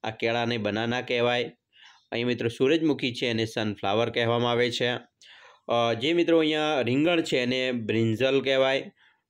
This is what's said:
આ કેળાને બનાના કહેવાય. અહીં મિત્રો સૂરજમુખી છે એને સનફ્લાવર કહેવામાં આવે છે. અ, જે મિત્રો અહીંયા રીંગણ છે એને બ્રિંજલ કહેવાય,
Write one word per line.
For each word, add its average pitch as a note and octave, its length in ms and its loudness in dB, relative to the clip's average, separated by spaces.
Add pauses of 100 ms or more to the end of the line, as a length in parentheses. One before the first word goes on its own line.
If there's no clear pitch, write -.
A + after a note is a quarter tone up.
આ A2 60 -4
કેળાને A#2 480 -2
બનાના A2 420 -2
કહેવાય. A#2+ 560 -2 (560)
અહીં A#2+ 140 -2
મિત્રો A#2+ 220 -2
સૂરજમુખી C#3 680 0
છે C3 120 -4
એને A2+ 200 0
સનફ્લાવર G#2+ 640 -2
કહેવામાં A#2 400 0
આવે A#2+ 200 2
છે. A#2+ 180 -2 (800)
અ, A#2 320 2
જે C#3+ 120 0
મિત્રો E3 280 4
અહીંયા D#3 400 0
રીંગણ D3 400 2
છે D#3 180 -2
એને B2+ 340 0
બ્રિંજલ A2+ 680 0
કહેવાય, C3+ 520 0 (380)